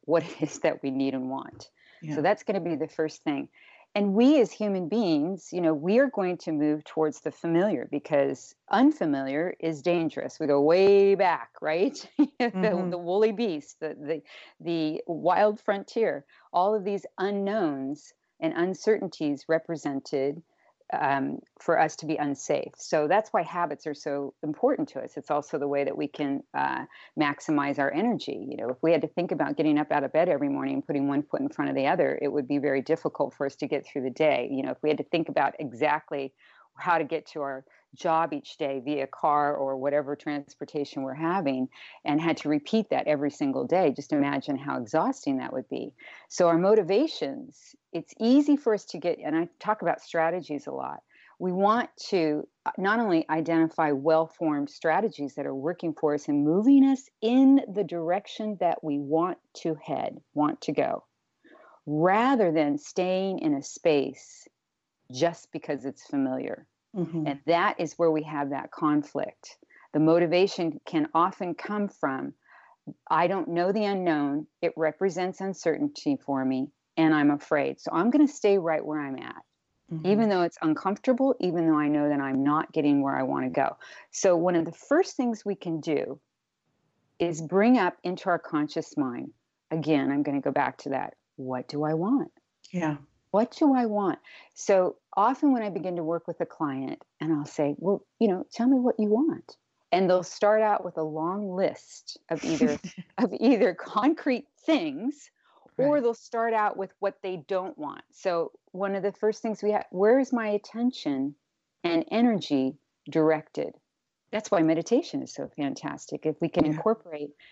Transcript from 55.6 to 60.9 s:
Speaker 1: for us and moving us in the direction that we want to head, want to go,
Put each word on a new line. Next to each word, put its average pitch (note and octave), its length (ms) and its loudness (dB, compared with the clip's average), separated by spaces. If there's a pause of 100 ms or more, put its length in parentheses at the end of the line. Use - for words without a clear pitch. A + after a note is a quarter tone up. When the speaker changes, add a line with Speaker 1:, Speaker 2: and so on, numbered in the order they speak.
Speaker 1:
for D3 200 0
us D3 140 -4
and D3 160 2
moving G#3+ 400 6
us C4+ 260 2 (120)
in C4+ 400 6 (120)
the G3+ 120 -2
direction F3+ 760 -4
that E3+ 240 0
we D3 160 -2
want D#3+ 380 0 (240)
to D#3+ 200 -2
head, - 360 -6 (160)
want D3 300 0
to D#3 100 -2
go, - 320 -2 (800)